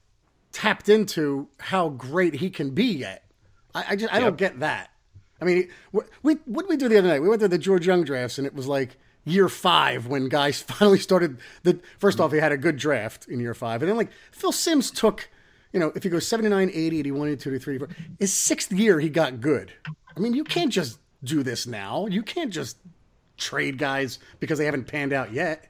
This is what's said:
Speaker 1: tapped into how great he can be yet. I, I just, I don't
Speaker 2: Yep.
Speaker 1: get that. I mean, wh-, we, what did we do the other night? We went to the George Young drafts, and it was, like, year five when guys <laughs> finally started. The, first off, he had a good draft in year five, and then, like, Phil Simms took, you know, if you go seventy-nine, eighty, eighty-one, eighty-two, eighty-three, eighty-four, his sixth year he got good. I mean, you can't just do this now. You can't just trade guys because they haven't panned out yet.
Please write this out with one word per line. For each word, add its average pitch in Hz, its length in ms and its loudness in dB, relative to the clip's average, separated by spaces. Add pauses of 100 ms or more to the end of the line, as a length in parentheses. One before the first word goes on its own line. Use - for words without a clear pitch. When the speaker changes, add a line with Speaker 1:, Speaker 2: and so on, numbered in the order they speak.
(520)
Speaker 1:
tapped - 380 0
into 151 580 2 (120)
how 180 300 0
great 143 460 0
he 170 140 -2
can 143 220 -4
be 175 140 2
yet. 123 380 -4 (500)
I, 170 160 -6
I 208 60 -2
just, 202 180 -2
I 202 60 4
don't 233 120 4
Speaker 2:
Yep. 147 60 -2
Speaker 1:
get 180 240 -2
that. 120 280 -4 (520)
I 160 40 -2
mean, 180 240 2 (240)
wh-, 202 60 0 (240)
we, 302 100 4 (120)
what 262 180 -6
did 392 60 -6
we 311 80 2
do 262 120 0
the 220 80 8
other 185 100 6
night? 143 140 2
We 180 80 2
went 220 120 2
to 208 60 4
the 180 100 2
George 175 300 2
Young 180 160 4
drafts, 127 340 -4
and 139 100 -4
it - 60 -10
was, 135 140 -8
like, 135 300 -2 (260)
year 180 240 4
five 139 600 2
when 135 200 -2
guys 143 340 0
<laughs> - 60 -16
finally 202 320 6
started. 170 380 2 (260)
The, 175 160 4 (180)
first 196 220 2
off, 151 140 2
he 151 60 4
had 151 120 4
a 143 60 0
good 147 180 0
draft 117 540 -2
in 131 100 -6
year 117 140 -4
five, 117 280 -6
and 165 80 0
then, 220 60 2
like, 226 160 -2 (220)
Phil 370 180 -2
Simms 320 400 0
took, - 380 0 (420)
you 190 80 0
know, 156 160 0
if - 100 -10
you 180 60 -2
go 170 80 0
seventy-nine, 208 540 2
eighty, 160 260 -2
eighty-one, 143 300 -2
eighty-two, 143 220 -6
eighty-three, 135 240 -6
eighty-four, 135 200 -10 (240)
his 196 140 0
sixth - 400 -4
year 190 280 4
he 160 80 0
got 135 320 0
good. 120 300 -2 (440)
I - 60 -6
mean, 233 120 0
you 294 120 -2
can't 349 260 0
just 135 280 -4 (260)
do 139 180 0
this 120 240 -6
now. 117 380 -6
You 208 180 -2
can't 294 300 -6
just 139 240 -8 (580)
trade 143 420 -4
guys 135 420 -2 (200)
because 156 180 -2
they 151 60 0
haven't 143 220 -2
panned 143 260 -4
out 123 220 -4
yet. 156 360 -4